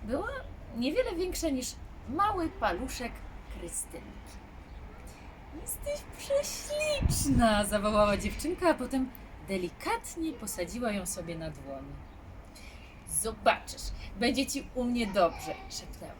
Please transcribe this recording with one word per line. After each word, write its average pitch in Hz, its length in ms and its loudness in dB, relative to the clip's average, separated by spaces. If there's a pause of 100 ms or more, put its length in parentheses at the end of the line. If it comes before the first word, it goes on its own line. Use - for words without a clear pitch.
Była 277 240 0 (500)
niewiele 359 380 2
większa 339 340 0
niż 254 260 -2 (340)
mały 370 400 4
paluszek 233 640 0 (480)
Krystynki. - 720 -8 (1300)
"Jesteś - 400 -4 (160)
prześliczna", 554 1500 4
zawołała 208 520 6
dziewczynka, 330 520 2
a 294 40 8
potem 262 360 2 (380)
delikatnie 311 880 -2
posadziła 208 580 -2
ją 190 140 0
sobie 170 300 -4
na 160 140 -4
dłoni. 139 440 -8 (1160)
"Zobaczysz, - 760 2 (360)
będzie 254 260 4
ci - 300 -4
u 254 80 2
mnie 240 240 2
dobrze", 180 460 4 (160)
szepnęła. - 500 -10